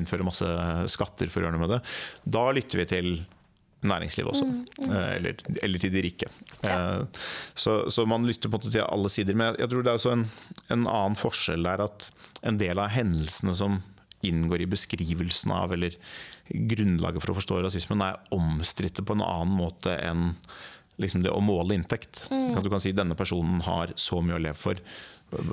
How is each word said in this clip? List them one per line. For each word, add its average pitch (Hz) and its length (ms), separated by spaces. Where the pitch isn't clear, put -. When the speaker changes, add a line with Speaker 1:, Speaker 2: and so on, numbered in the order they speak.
Speaker 1:
vi 85 60
innføre 90 180
masse 90 240
skatter - 400
for 92 140
å 85 80
gjøre 85 80
noe 82 100
med 113 80
det», 120 60
da 117 260
lytter 135 280
vi 87 80
til 90 400
næringslivet 85 460
også, 277 140
Speaker 2:
Mm, 247 200
mm. - 160
Speaker 1:
eh, 95 200
eller, 165 180
eller 92 160
til 92 140
de 95 100
rike. - 240
Speaker 2:
Ja. 101 60
Speaker 1:
Eh, - 60
så, - 380
så 117 160
man 113 180
lytter 113 220
på 110 80
en - 20
måte 110 140
til 110 100
alle 98 260
sider, 98 280
men 113 180
jeg, 113 60
jeg 120 100
tror 123 140
det 123 80
er 117 80
også 123 120
en, 117 120
en 117 180
annen 104 260
forskjell 85 480
der, 95 220
at - 260
en 110 160
del 92 220
av 101 100
hendelsene 92 640
som 98 280
inngår 85 380
i 90 40
beskrivelsen 87 840
av, 92 200
eller 87 220
grunnlaget 98 720
for - 80
å 92 80
forstå 95 240
rasismen, 92 400
er 95 160
omstridte 82 720
på 107 100
en 104 80
annen 90 320
måte 87 480
enn 85 320
liksom 90 240
det 92 80
å 101 140
måle 98 320
inntekt. - 540
Speaker 2:
Mm. 262 260
Speaker 1:
At - 80
du 196 60
kan 98 100
si, 95 120
«Denne 90 220
personen 87 460
har 85 340
så - 300
mye 85 140
å 82 40
leve 78 140
for.» 95 240